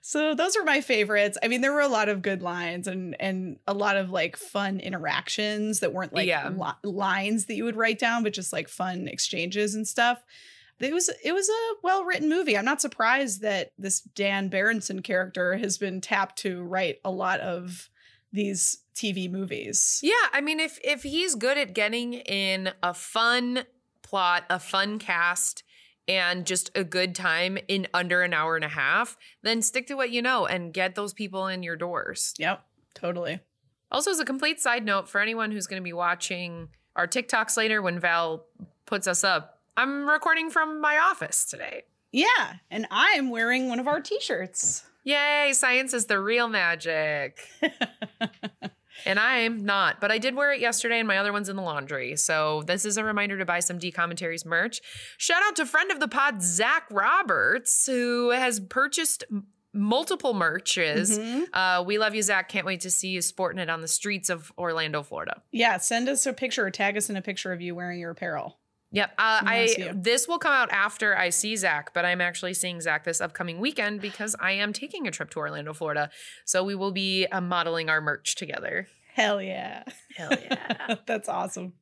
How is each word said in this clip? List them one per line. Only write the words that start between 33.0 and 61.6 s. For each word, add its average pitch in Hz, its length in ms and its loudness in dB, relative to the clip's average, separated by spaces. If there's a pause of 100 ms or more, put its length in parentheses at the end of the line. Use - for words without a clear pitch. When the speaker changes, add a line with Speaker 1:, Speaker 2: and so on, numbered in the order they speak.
Speaker 2:
Also, 302 180 2
as 339 100 2
a 311 60 0
complete 294 340 -2
side 240 240 2
note, 196 240 0
for 202 140 -2
anyone 220 300 -2
who's 202 160 -4
gonna 190 160 -8
be 175 100 -8
watching 175 760 -4 (260)
our 175 120 2
TikToks 233 500 0
later 220 260 2
when 175 160 0
Val 170 480 0 (400)
puts 196 200 -2
us 180 160 2
up, 180 380 0 (160)
I'm 277 320 0
recording 320 400 2
from 311 320 0
my 302 160 4
office - 480 2
today. - 380 -10 (280)
Speaker 1:
Yeah, 381 440 2 (160)
and 214 180 -4
I'm 277 400 4
wearing 240 400 0
one 240 100 -2
of 254 80 -2
our 294 140 2
t-shirts. - 840 -4 (180)
Speaker 2:
Yay, 285 500 2
science 262 400 4
is 226 140 0
the 208 120 2
real 233 280 2
magic. 160 920 0 (220)
Speaker 1:
<laughs> 320 80 2 (1400)
Speaker 2:
And 196 120 2
I'm 226 460 2
not, 196 380 2
but 202 100 2
I 226 60 2
did 247 180 0
wear 285 160 4
it 277 80 2
yesterday 233 400 2
and 220 80 0
my 196 120 4
other 202 120 2
one's 202 160 -2
in 196 80 -6
the 196 60 -4
laundry. 147 560 -4
So 156 500 2
this 185 160 0
is 208 140 -2
a 220 60 -2
reminder 208 340 -2
to 190 80 -2
buy 175 160 0
some 180 160 -2
D 170 160 -6
Commentaries 170 520 -4
merch. 170 360 -2 (360)
Shout 339 280 2
out 415 100 0
to 320 100 0
friend 330 240 2
of 311 120 0
the 285 80 0
pod, 277 340 0
Zach 214 480 2
Roberts, 208 920 2
who 240 460 2
has 247 280 2
purchased 277 720 0
m-, 202 160 -6 (240)
multiple 247 600 0
merches. 180 840 2
Speaker 1:
Mm-hmm. 233 260 -2 (100)
Speaker 2:
Uh, 185 300 4